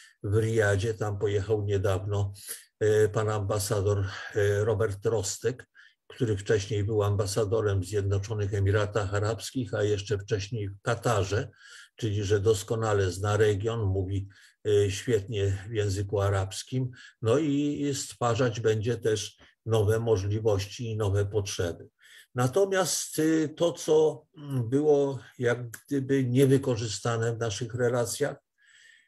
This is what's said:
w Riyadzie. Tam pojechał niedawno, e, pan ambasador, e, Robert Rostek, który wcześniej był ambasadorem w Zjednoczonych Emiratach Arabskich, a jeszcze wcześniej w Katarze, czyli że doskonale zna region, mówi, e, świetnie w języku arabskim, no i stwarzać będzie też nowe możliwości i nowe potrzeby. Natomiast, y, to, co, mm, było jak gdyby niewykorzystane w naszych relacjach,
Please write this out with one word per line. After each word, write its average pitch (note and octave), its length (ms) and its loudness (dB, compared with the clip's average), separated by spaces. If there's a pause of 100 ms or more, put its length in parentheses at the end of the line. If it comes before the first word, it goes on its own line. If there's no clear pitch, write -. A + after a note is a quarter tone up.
(240)
w G#2 140 2
Riyadzie. A2 560 2
Tam G#2 260 -4
pojechał G#2 460 0
niedawno, G2+ 680 0 (460)
e, G#2+ 300 4
pan G#2+ 200 0
ambasador, G2+ 760 0 (300)
e, G#2 300 2
Robert G#2+ 400 0
Rostek, A2+ 600 -2 (420)
który A2 300 0
wcześniej G#2 460 0
był G#2 200 0
ambasadorem G2+ 800 0
w F2+ 40 -4
Zjednoczonych G2+ 680 -2
Emiratach G2+ 600 0
Arabskich, G#2+ 600 -4
a G#2 100 0
jeszcze G#2 340 0
wcześniej G2+ 520 -4
w G2 120 -16
Katarze, A2+ 680 0 (460)
czyli G#2 280 -2
że G2+ 160 2
doskonale G#2+ 720 0
zna G#2 260 0
region, G#2+ 420 2
mówi, G2 480 -2 (400)
e, G2+ 240 4
świetnie G2+ 680 -2 (120)
w A#2+ 40 -10
języku G2+ 480 -2
arabskim, G2+ 680 -2 (320)
no A#2 160 2
i D3 560 0
stwarzać A#2 680 -2
będzie A2 380 0
też G#2+ 400 -2 (320)
nowe A2 300 4
możliwości A2 920 0
i A2 60 -4
nowe G2+ 280 0
potrzeby. F#2+ 640 -4 (460)
Natomiast, F#3+ 840 0
y, D#3 380 2
to, E3+ 140 2
co, D#3 540 2 (120)
mm, C#3 320 -4
było C#3+ 500 4 (200)
jak A#2+ 300 0
gdyby C3+ 560 -2
niewykorzystane A#2+ 1080 2
w G#2+ 40 -10
naszych A#2 340 -4
relacjach, A#2+ 640 0 (720)